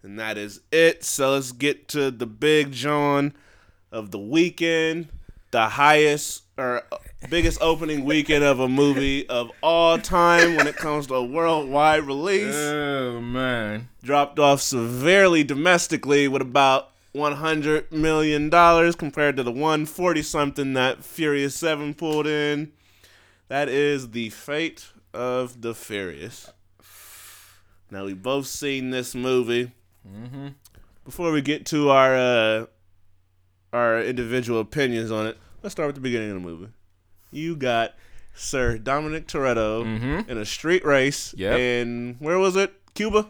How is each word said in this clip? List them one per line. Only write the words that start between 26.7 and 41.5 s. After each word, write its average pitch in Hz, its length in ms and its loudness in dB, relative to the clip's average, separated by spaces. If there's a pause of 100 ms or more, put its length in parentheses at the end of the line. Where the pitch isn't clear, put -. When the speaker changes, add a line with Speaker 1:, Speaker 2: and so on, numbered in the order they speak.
Speaker 1:
Now, 98 120 -12
we've 95 180 -10
both 135 240 -4
seen 135 440 -6
this 127 260 -6
movie. 123 560 0 (360)
Speaker 2:
Mm-hmm. 123 400 -14 (560)
Speaker 1:
Before 165 280 -4
we 147 100 2
get 147 240 -4
to 147 240 2
our, 131 260 8
uh, 113 500 2 (1040)
our 117 280 2
individual 120 600 -2
opinions 117 500 -2
on 110 160 -2
it, 110 100 -8 (280)
let's 202 80 -10
start 156 160 -4
with 139 80 -8
the 135 40 -16
beginning 120 300 -4
of 98 40 -8
the 92 140 -8
movie. 85 200 -14 (640)
You 160 240 -8
got 120 400 -2 (360)
Sir 120 460 -2
Dominic 151 480 -4
Toretto 113 580 0
Speaker 2:
Mm-hmm. 127 460 -4
Speaker 1:
in 117 80 -6
a 104 60 -6
street 170 400 -2
race 139 520 0
Speaker 2:
Yep. 104 220 0